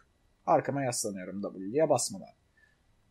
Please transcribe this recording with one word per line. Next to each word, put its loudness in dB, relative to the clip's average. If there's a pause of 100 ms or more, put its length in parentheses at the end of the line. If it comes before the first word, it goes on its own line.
(460)
arkama 4
yaslanıyorum -4
W'ye 0
basmadan. 0 (760)